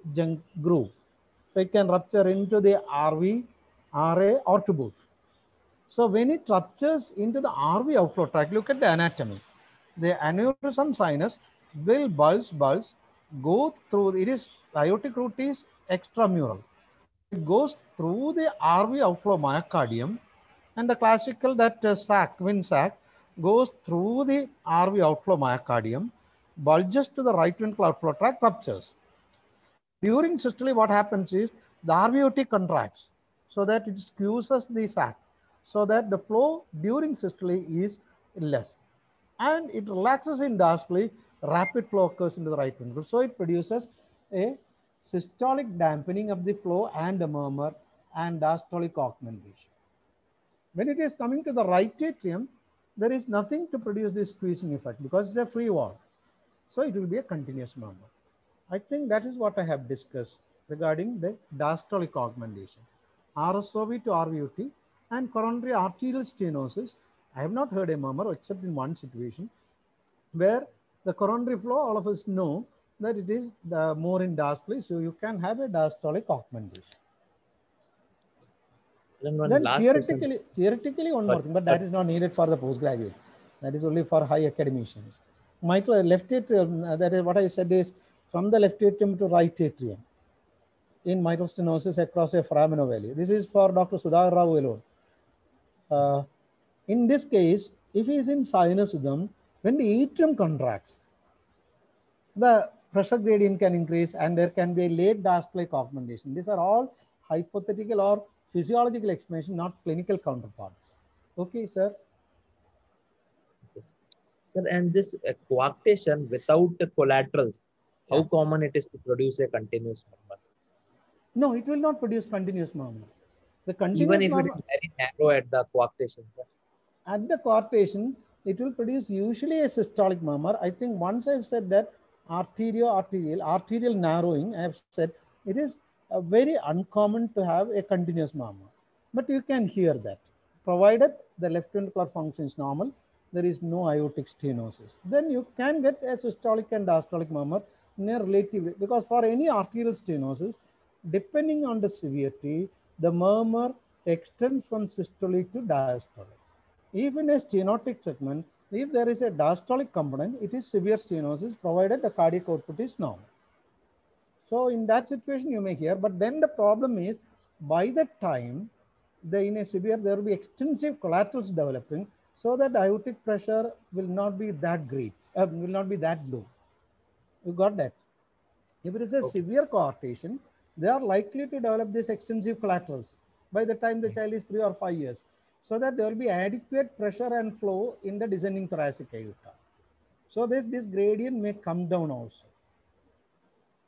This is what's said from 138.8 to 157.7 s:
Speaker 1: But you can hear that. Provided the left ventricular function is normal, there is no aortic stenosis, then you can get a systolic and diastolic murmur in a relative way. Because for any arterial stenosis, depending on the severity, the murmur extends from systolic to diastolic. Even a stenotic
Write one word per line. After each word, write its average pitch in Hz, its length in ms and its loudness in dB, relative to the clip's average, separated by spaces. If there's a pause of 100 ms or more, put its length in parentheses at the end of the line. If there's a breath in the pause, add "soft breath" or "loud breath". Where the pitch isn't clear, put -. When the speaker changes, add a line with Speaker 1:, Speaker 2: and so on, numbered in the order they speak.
Speaker 1:
But 254 160 -4
you 269 120 0
can 262 260 -2
hear 170 260 2
that. 107 260 -8 (440)
Provided 208 500 4 (260)
the 170 100 -2
left 170 240 -4
ventricular 196 400 -4
function 156 320 -6
is 135 120 -10
normal, 151 340 -4 (400)
there 175 140 -2
is 175 160 -2
no 170 280 -2
aortic 147 380 -2
stenosis, 113 760 -8
then 285 280 0
you 254 160 -2 (100)
can 285 240 0
get 269 220 0
a 254 140 -2
systolic 220 540 -2
and 208 140 -2
diastolic 165 460 0
murmur 151 320 -4 (340 soft breath)
in 202 120 -4
a 233 100 -2
relative 196 460 0
way. 175 140 -4
Because 226 260 0
for 233 200 2
any 247 240 2
arterial 226 440 0
stenosis, 143 640 -4 (540)
depending 294 560 0
on 226 160 -2
the 202 80 0
severity, 143 800 -4 (300)
the 165 120 2
murmur 226 640 2 (320)
extends 240 640 -2
from 214 200 -4
systolic 185 640 -4
to 247 100 -8
diastolic. 127 800 -4 (540)
Even 285 380 0
a 285 80 4
stenotic 208 640 -2